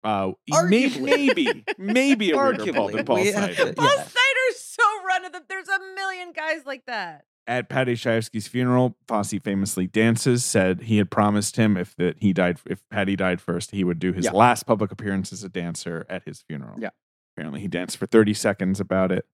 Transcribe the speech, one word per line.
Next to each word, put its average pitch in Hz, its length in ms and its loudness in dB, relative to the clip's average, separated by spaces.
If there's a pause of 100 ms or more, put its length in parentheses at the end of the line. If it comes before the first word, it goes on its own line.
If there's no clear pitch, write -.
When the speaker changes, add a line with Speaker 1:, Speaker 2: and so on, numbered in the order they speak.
Speaker 1:
Uh, 98 280 -2 (360)
may-, 240 220 4
Speaker 2:
Arguably. 254 120 -8
Speaker 1:
maybe, 277 640 0 (140)
maybe 220 520 2
a 156 60 2
weirder 214 360 0
pall 110 180 0
Speaker 2:
Arguably. - 60 -8
Speaker 1:
than 135 100 -2
Paul 131 100 2
Speaker 2:
We - 160 2
have 90 220 -2
Speaker 1:
Snyder. - 160 0
Speaker 2:
to, - 40 -8
Speaker 3:
Paul 466 120 2
Speaker 2:
yeah. 571 160 6
Speaker 3:
Snyder's 508 600 0
so - 200 -4 (240)
run 370 180 0
of 349 80 -12
the, 349 160 -14
there's 381 200 -10
a 392 120 -2 (140)
million 370 380 -8
guys 320 340 -4
like 269 200 -10
that. 180 380 -8 (240)
Speaker 1:
At 123 200 -2
Paddy 131 260 0
Chayefsky's 113 540 -4
funeral, 123 480 2 (120)
Fosse 104 340 -2
famously 98 440 -2
dances, 117 580 2
said 92 380 2
he 113 160 2
had 98 120 2
promised 104 460 0
him 107 200 4
if 90 200 -6
that 90 240 0
he 98 120 4
died, 87 340 2
if - 240 -8
Paddy 98 260 0
died 92 240 0
first, 87 300 -6
he 98 140 -2
would 87 140 0
do 92 140 0
his 92 140 -2
Speaker 2:
Yeah. 90 60 0
Speaker 1:
last 113 320 6
public 107 280 0
appearance 98 400 -4
as 92 120 -14
a 95 40 -12
dancer 85 600 -8
at 90 160 -10
his - 180 -14
funeral. 67 360 -12
Speaker 2:
Yeah. 110 120 -8 (460)
Speaker 1:
Apparently 76 240 -10
he 98 80 -8
danced 87 280 -6
for 98 100 -6
thirty 107 280 6
seconds 98 460 -2
about 92 320 0
it. 90 220 -4